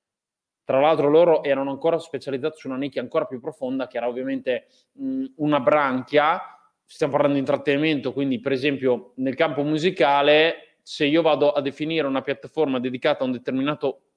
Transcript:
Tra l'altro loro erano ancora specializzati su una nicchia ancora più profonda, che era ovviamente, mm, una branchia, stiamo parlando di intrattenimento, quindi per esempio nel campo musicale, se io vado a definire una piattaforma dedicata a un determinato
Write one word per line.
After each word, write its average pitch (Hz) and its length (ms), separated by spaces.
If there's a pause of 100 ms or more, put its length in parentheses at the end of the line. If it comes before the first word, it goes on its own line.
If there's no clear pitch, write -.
(640)
Tra 131 160
l'altro 151 300
loro 160 320
erano 139 280
ancora 165 280
specializzati 139 580
su - 120
una 131 100
nicchia 139 240
ancora 151 240
più 127 140
profonda, 131 460
che 120 120
era 117 100
ovviamente, 127 600 (320)
mm, 135 240 (120)
una 147 240
branchia, 147 800 (460)
stiamo 139 260
parlando 143 240
di 139 60
intrattenimento, 139 680
quindi 131 280
per 135 120
esempio 127 640
nel 131 180
campo 151 280
musicale, 151 1200
se - 240
io 160 160
vado 147 300
a 147 80
definire 151 460
una 135 160
piattaforma 139 560
dedicata 127 440
a 131 40
un 127 60
determinato 135 720 (140)